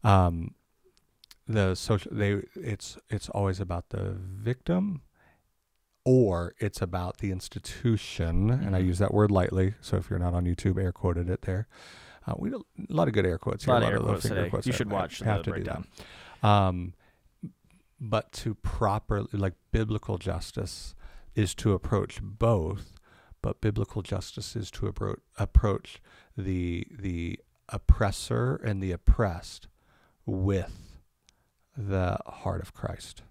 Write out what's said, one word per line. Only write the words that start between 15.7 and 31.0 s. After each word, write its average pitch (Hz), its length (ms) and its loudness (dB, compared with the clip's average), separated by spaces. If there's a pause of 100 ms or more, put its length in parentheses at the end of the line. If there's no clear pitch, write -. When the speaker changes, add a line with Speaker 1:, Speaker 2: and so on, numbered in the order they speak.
Speaker 2:
breakdown. 101 240 6
Speaker 1:
Um, 90 260 -4 (1040)
but 110 340 -2
to 110 200 -4
properly, 104 800 0
like, 98 200 0 (180)
biblical 107 480 0
justice - 760 -6 (400)
is 104 220 0
to 107 180 4
approach - 480 0
both, 101 720 0 (480)
but - 200 -4
biblical 104 420 -2
justice - 520 -8
is - 160 -6
to - 200 -6
appro-, - 280 -6 (180)
approach - 640 4 (380)
the, 90 540 -2
the 87 480 -6 (300)
oppressor 117 960 2
and 101 180 -4
the 95 100 -2
oppressed - 760 0 (580)
with 95 760 -4 (760)